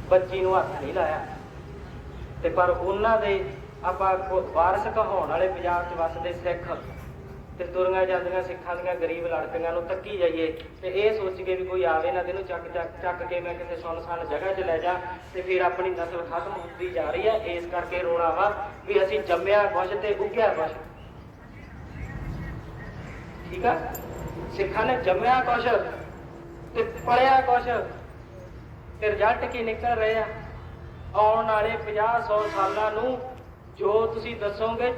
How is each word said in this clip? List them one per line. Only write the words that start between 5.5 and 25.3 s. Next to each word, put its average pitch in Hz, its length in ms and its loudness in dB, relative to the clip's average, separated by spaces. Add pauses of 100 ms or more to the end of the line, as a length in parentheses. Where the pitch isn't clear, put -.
'ਚ 175 140 -6
ਵੱਸਦੇ 170 360 -2
ਸਿੱਖ 170 440 -4 (840)
ਤੇ 180 40 -6
ਤੁਰੀਆਂ 185 420 4
ਜਾਂਦੀਆਂ 180 380 0
ਸਿੱਖਾਂ 175 320 -6
ਦੀਆਂ 180 200 -2
ਗਰੀਬ 165 320 -2
ਲੜਕੀਆਂ 165 460 -2
ਨੂੰ 175 100 0
ਤੱਕੀ 190 340 -4
ਜਾਈਏ 165 340 2 (300)
ਤੇ 185 60 -6
ਇਹ 214 320 2
ਸੋਚ 185 220 -2
ਕੇ 185 140 0
ਵੀ 185 100 -2
ਕੋਈ 185 180 0
ਆਵੇ 165 280 4
ਨਾ, 180 120 0
ਤੈਨੂੰ 185 200 -4
ਚੱਕ, 170 300 -8
ਚੱਕ, 170 160 -2 (120)
ਚੱਕ 180 220 -2
ਕੇ 175 160 -4
ਮੈਂ 175 140 -4
ਕਿਸੇ 170 240 -8
ਸੁੰਨਸਾਨ 170 520 -6
ਜਗ੍ਹਾ 170 240 -2
'ਚ 190 60 -2
ਲੈ 165 180 2
ਜਾ 175 160 0 (400)
ਤੇ 185 80 -4
ਫਿਰ 180 200 0
ਆਪਣੀ 185 280 0
ਨਸਲ 170 420 -4
ਖਤਮ 170 200 -4
ਹੁੰਦੀ 170 380 -6
ਜਾ 156 200 0
ਰਹੀ 185 180 0
ਹੈ। 220 60 6
ਇਸ 175 320 -2
ਕਰਕੇ 175 340 -4
ਰੋਣਾ 170 300 2
ਵਾ 196 240 4 (320)
ਵੀ 190 200 4
ਅਸੀਂ 208 140 2
ਜੰਮਿਆ 190 440 4
ਕੁਛ 185 260 2 (120)
ਤੇ 202 180 2
ਉੱਗਿਆ 214 280 4
ਕੁਛ। - 240 2 (2750)
ਠੀਕ 185 160 -2
ਆ, 240 120 6 (800)
ਸਿੱਖਾਂ 196 280 0
ਨੇ 254 120 4
ਜੰਮਿਆ 196 420 4